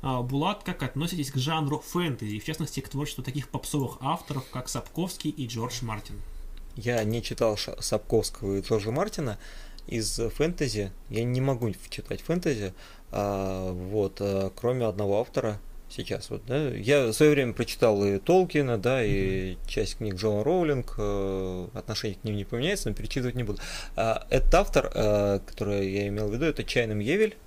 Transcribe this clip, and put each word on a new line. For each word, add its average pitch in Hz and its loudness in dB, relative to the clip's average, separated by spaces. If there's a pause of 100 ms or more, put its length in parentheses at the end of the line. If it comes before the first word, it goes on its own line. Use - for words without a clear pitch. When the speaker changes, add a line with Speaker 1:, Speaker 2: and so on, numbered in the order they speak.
Speaker 1:
А, 127 0
Булат, 143 0
как - -4
относитесь 143 -4
к 135 0
жанру 151 0
фэнтези, 120 -2
в - -12
частности, 156 -4
к - -8
творчеству 139 -6
таких 135 -6
попсовых 131 -2
авторов, 139 -2
как 127 -8
Сапковский 160 -4
и 151 -6
Джордж 113 -6
Мартин? 110 -8 (640)
Speaker 2:
Я 117 0
не 110 0
читал 107 2
Ша-, - -6
Сапковского 104 0
и 98 0
Джорджа 107 0
Мартина. 151 -2 (500)
Из 113 -2 (160)
фэнтези 123 0 (180)
я 113 0
не 123 2
могу 123 2 (180)
читать - -8
фэнтези, 139 0 (380)
а, 95 0
вот, 95 -2
э, 98 2
кроме 123 0
одного 101 2
автора 117 -2 (300)
сейчас. - -6
Вот, - -8
да. 139 0
Я 120 4
в 113 0
свое 151 8
время 135 4
прочитал 110 4
и 98 4
Толкина, 151 4
да, 120 2
и 95 2
Speaker 1:
Мгм. - -12
Speaker 2:
часть - 0
книг 107 -2
Джона 104 2
Роулинг, 151 2
э, 95 0
отношение 104 -4
к - -18
ним 107 -2
не 101 -4
поменяется, 151 -2
но 104 -2
перечитывать 123 -2
не 123 0
буду. 104 -4 (380)
А, 113 0
этот - 6
автор, 175 4
э, 101 4
который 101 0
я 101 0
имел 104 -2
в 101 -2
виду, 127 0
это 151 0
Чайным 110 0
Евель 196 2 (120)